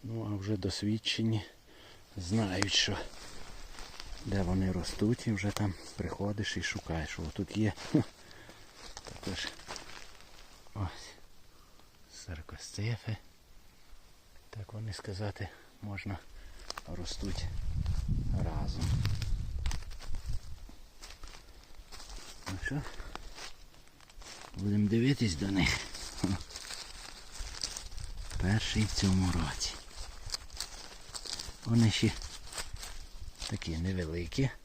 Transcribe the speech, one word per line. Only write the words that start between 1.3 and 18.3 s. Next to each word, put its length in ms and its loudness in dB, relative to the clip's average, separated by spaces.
знають, 560 4
що 240 6
де 160 2
вони 300 4
ростуть, 560 2
і 40 4
вже 200 2
там 220 2
приходиш 640 -2
і 60 -2
шукаєш. 560 -2
О, 40 -2
тут 240 -2
є. 160 4
<laughs> 100 6
Також 440 -4
ось 360 -4
саркосцефи. 920 -4
Так 140 -10
вони 200 -2
сказати, 560 -4
можна 360 -4
ростуть 480 -2